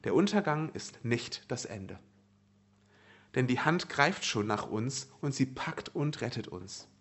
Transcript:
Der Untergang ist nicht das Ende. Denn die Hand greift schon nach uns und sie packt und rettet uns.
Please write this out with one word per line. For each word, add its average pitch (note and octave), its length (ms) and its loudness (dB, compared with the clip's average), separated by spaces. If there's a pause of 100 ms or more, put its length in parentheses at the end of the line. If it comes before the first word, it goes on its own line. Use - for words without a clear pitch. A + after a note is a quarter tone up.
Der G2+ 100 2
Untergang D#3 600 4
ist - 300 -12
nicht A#2 440 -2
das - 180 -6
Ende. G2 320 -10 (1400)
Denn B2+ 140 4
die B2 120 4
Hand E3+ 300 2
greift D3+ 340 4
schon G#2+ 220 0
nach G#2+ 240 0
uns A#2 400 -2 (100)
und C#3+ 140 -2
sie C3 140 4
packt - 480 -6
und D3 260 -2
rettet A#2+ 260 -4
uns. - 400 -12 (140)